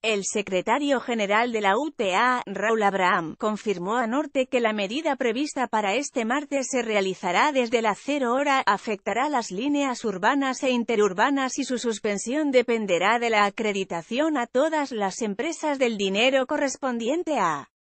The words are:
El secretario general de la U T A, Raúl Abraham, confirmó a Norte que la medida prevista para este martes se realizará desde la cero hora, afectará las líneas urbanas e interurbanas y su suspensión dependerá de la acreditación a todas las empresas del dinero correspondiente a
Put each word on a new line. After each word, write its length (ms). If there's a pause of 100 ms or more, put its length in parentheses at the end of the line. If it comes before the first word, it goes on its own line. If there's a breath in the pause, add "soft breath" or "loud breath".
El 220
secretario 760
general 500
de 100
la 160
U 140
T 240
A, 320
Raúl 380
Abraham, 520
confirmó 600
a 100
Norte 400
que 140
la 120
medida 440
prevista 500
para 300
este 280
martes 460
se 120
realizará 680
desde 320
la 140
cero 360
hora, 320
afectará 640
las 220
líneas 540
urbanas 580
e 80
interurbanas 880
y 60
su 140
suspensión 760
dependerá 680
de 120
la 140
acreditación 920
a 100
todas 460
las 280
empresas 600
del 160
dinero 500
correspondiente 960
a 280 (180)